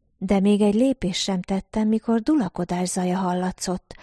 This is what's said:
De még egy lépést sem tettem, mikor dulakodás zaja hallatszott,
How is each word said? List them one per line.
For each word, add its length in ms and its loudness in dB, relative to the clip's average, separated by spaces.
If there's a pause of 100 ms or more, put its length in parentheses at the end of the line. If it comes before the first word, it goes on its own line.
(180)
De 220 0
még 200 4
egy 140 4
lépést 480 0
sem 200 -2
tettem, 460 -2
mikor 320 0
dulakodás 680 0
zaja 300 0
hallatszott, 840 -4